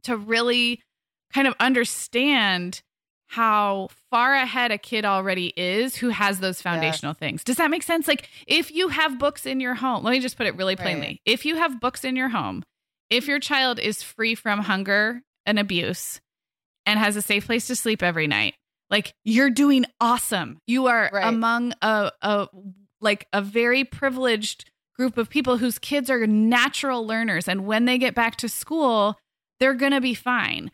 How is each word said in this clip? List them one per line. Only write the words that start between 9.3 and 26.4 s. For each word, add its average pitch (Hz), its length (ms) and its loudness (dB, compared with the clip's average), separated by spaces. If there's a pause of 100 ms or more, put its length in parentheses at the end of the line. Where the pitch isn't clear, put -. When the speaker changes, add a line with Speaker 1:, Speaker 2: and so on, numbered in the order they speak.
Speaker 1:
in 262 160 -4
your 254 140 -4
home, 240 280 -2
let 233 100 0
me 262 80 2
just 254 180 -6
put 233 80 -2
it - 100 -2
really 190 180 0
Speaker 2:
Right. 185 80 -10
Speaker 1:
plainly. 180 440 -4
If - 180 0
you 311 120 -2
have 320 240 -2
books 254 240 -4
in 254 120 -2
your 254 140 -2
home, 101 340 -4 (460)
if 247 160 0
your 285 120 0
child 262 400 -2
is - 240 -4
free 226 320 -4
from 208 260 -2
hunger 208 640 -2 (220)
and 208 140 2
abuse 190 640 -4 (680)
and 208 120 4
has 208 180 2
a 208 60 -4
safe 208 240 0
place 233 200 -2
to 254 100 -4
sleep 220 260 -2
every 165 240 0
night, 107 280 0 (340)
like, 208 240 0 (120)
you're 247 260 4
doing 269 340 4 (160)
awesome. 202 680 0
You 254 200 2
are 233 260 2
Speaker 2:
Right. 196 140 0
Speaker 1:
among 233 560 0
a, 214 280 2 (120)
a, 202 260 0 (540)
like, 208 320 -2
a 202 80 0
very 233 420 2
privileged 254 840 -2 (240)
group 247 240 0
of 226 100 -2
people 254 300 2
whose 233 200 0
kids 277 300 -2
are 240 180 2
natural 240 800 2